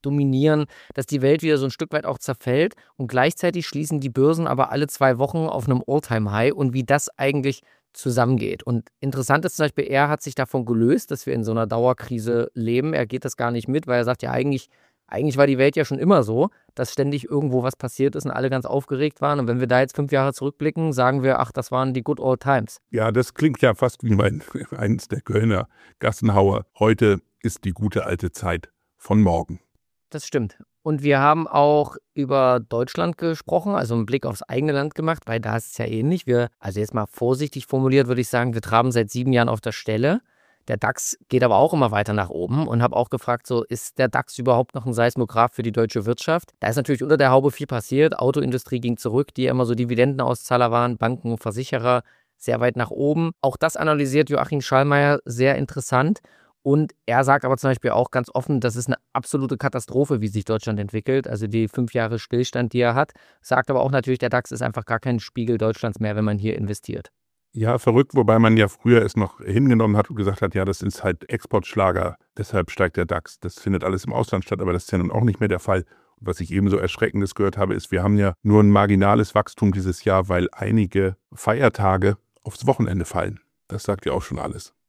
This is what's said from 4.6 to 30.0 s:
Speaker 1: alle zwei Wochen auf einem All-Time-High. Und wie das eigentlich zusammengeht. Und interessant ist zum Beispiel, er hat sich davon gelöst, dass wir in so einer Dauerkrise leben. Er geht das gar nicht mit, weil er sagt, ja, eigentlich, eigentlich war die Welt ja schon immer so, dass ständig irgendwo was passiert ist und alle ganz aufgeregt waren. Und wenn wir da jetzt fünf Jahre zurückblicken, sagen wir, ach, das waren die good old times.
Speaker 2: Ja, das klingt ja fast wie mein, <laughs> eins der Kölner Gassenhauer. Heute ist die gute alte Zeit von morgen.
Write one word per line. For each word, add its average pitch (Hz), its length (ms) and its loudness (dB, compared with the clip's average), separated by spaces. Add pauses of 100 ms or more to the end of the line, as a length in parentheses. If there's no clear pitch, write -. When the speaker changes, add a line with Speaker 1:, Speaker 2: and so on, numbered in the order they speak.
Speaker 1:
alle 143 140 0
zwei 131 320 2
Wochen 160 300 -2
auf - 200 -4
einem 127 200 2
All-Time-High. 117 640 0
Und 131 200 -2
wie 131 100 -2
das 139 340 2
eigentlich 139 460 -2 (300)
zusammengeht. 120 680 0
Und 120 280 -4 (100)
interessant 139 440 0
ist - 140 -4
zum 156 60 0
Beispiel, - 220 -2
er 139 220 2
hat 151 140 -2
sich 139 140 -12
davon 131 300 -4
gelöst, 117 440 2
dass - 160 -8
wir 131 80 -4
in 117 100 -2
so 110 60 -4
einer 113 160 -2
Dauerkrise 117 880 -2
leben. 123 400 -2
Er 127 140 -2
geht 127 180 -8
das - 120 -8
gar 120 120 -2
nicht 120 180 -4
mit, 135 200 -2
weil 123 100 0
er 120 80 0
sagt, 123 160 -2
ja, 123 80 -6
eigentlich, 127 400 -2 (380)
eigentlich 131 300 -4
war 143 100 6
die 135 100 2
Welt 139 180 4
ja 151 100 0
schon 139 120 -4
immer 170 240 4
so, 117 300 0 (240)
dass 127 180 -6
ständig 139 320 -2
irgendwo 135 380 -2
was 131 120 -4
passiert 135 400 -2
ist 151 100 -8
und 135 60 -4
alle 127 200 -2
ganz 131 140 -4
aufgeregt 139 560 -4
waren. 143 180 0
Und 120 80 -2
wenn 120 120 0
wir 127 60 0
da 123 140 4
jetzt 135 160 0
fünf 143 160 -4
Jahre 135 220 2
zurückblicken, 151 600 -4
sagen 127 300 2
wir, 131 160 2
ach, 131 120 -2
das - 200 -8
waren 131 240 -2
die 120 80 -6
good 143 160 -4
old 131 220 0
times. 127 380 -2 (120)
Speaker 2:
Ja, 113 200 0
das 120 220 0
klingt 147 300 0
ja 120 100 6
fast - 300 -2
wie 113 100 2
mein, 104 300 2 (140)
<laughs> - 200 -12
eins 107 300 -2
der - 140 -6
Kölner 107 460 0 (300)
Gassenhauer. 101 680 2 (100)
Heute 107 440 4 (200)
ist - 240 -6
die 95 60 -2
gute 98 340 -2
alte 90 260 -4
Zeit 85 380 -6 (280)
von - 220 2
morgen. 85 400 2 (520)